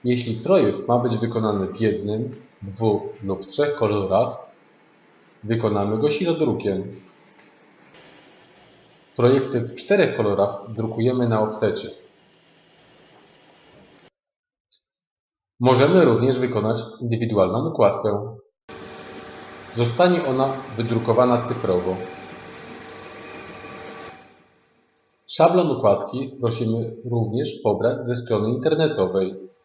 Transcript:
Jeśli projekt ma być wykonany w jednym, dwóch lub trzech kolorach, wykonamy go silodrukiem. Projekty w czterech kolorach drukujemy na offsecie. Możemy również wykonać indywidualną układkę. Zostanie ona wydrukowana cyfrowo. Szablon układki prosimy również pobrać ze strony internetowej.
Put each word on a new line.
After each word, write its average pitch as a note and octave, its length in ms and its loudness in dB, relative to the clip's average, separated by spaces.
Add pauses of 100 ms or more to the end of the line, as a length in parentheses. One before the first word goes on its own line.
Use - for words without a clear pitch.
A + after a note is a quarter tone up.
Jeśli A#2+ 300 0
projekt C3+ 540 2
ma A#2+ 120 4
być A#2 180 0
wykonany A2 500 0
w - 140 -6
jednym, G#2+ 540 -2 (260)
dwóch G2+ 400 0 (220)
lub F#2+ 240 -6
trzech D3 280 0
kolorach, G2+ 640 0 (1040)
wykonamy G#2+ 540 0
go D3 120 2
silodrukiem. D3 800 -2 (2250)
Projekty B2 460 2
w - 140 -8
czterech F#3 420 2
kolorach G2+ 420 0 (100)
drukujemy A2+ 600 0
na G#2+ 120 2
offsecie. G#2+ 480 -2 (3750)
Możemy C3+ 460 6
również B2 340 4
wykonać A2+ 420 0 (200)
indywidualną A2+ 680 0
układkę. G#2 680 0 (1400)
Zostanie D#3 520 2
ona C3+ 280 2 (240)
wydrukowana A#2+ 640 2
cyfrowo. F#2 540 -2 (3250)
Szablon E3+ 440 4
układki B2 720 0
prosimy A2+ 540 -2 (100)
również A#2 440 -2 (140)
pobrać A2+ 440 0
ze A#2+ 80 -2
strony A2 340 -2
internetowej. A2 1040 0 (120)